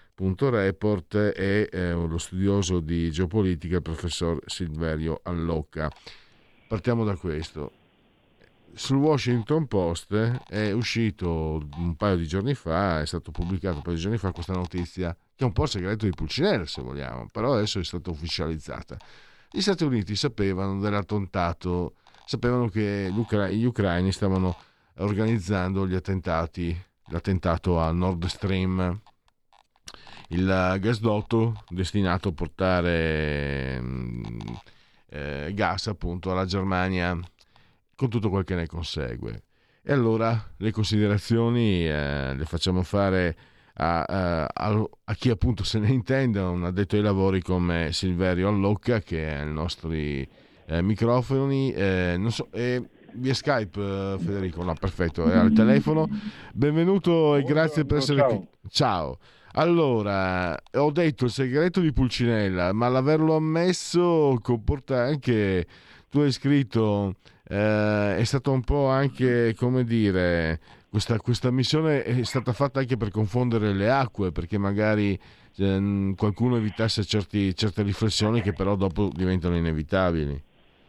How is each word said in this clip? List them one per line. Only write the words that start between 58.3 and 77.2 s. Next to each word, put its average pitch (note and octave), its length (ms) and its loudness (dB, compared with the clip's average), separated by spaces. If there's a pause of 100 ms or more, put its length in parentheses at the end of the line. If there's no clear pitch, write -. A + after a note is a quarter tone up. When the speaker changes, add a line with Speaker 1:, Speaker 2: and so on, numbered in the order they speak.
Speaker 1:
Ciao. F2 500 0 (340)
Allora, G#2 1000 2 (180)
ho D3 180 4
detto D#3 340 2
il A#2 60 0
segreto C#3 480 0
di D#3+ 140 4
Pulcinella, G#2+ 800 2
ma A#2 160 2
l'averlo D#3 460 4
ammesso E3 1080 2
comporta B2 600 -2
anche, A2 640 2 (440)
tu C#3 100 2
hai D3 120 4
scritto, A2 840 2 (320)
eh, G#2 720 2
è A2 60 2
stato C3+ 280 0
un C3 100 2
po' C#3+ 260 2
anche, C3 680 2
come B2+ 280 2
dire, F2+ 760 2 (320)
questa, G#2+ 260 0
questa B2 320 0
missione C#3+ 540 2
è A#2+ 200 0
stata A2+ 300 -2
fatta C#3 260 0
anche C3 180 0
per G#2 120 -2
confondere A2 640 2
le G2 160 2
acque, A#2+ 420 0
perché F2 280 -4
magari, G2+ 580 2 (400)
ehm, G2 560 0
qualcuno A2 440 2
evitasse G#2+ 460 -2
certi, G2 520 0